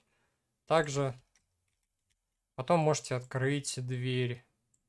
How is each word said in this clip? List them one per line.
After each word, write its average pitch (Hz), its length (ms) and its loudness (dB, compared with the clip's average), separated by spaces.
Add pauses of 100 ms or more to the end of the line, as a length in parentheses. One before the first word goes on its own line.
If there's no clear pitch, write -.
(680)
также 143 540 0 (1400)
потом 165 240 2
можете 151 360 2
открыть 135 580 -2 (100)
дверь 123 600 -4 (440)